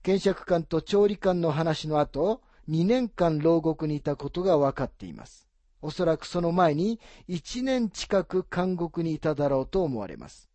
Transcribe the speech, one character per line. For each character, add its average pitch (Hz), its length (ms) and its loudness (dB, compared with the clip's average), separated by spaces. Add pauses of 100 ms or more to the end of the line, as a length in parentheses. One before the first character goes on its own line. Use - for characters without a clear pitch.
検 185 220 0
釈 196 200 0
官 170 200 2
と 160 180 -2
調 202 240 4
理 208 120 0
官 180 220 0
の 165 120 2
話 156 360 -2
の 151 120 2
後、 156 420 0 (260)
二 160 160 2
年 240 260 2
間 165 280 2
牢 165 240 4
獄 160 240 -2
に 151 100 -2
い 143 60 -6
た 143 140 -2
こ 139 160 -10
と 175 100 -6
が 185 160 4
わ 139 160 2
か 135 120 -4
っ - 20 -12
て - 180 -16
い 82 80 -14
ま - 140 -18
す。 - 200 -20 (360)
お 151 80 -6
そ 185 120 -4
ら 160 140 2
く - 80 -16
そ 175 160 -4
の 170 100 0
前 170 220 4
に 208 260 0 (280)
一 180 340 -8
年 254 300 0
近 - 320 -2
く 185 260 -2
監 185 240 0
獄 170 300 -4
に 160 100 -2
い 151 60 -6
た 156 160 0
だ 143 140 0
ろ 135 100 2
う 131 80 -4
と 190 160 0
思 131 160 -2
わ 98 80 -8
れ 76 100 -14
ま 62 120 -16
す。 - 260 -20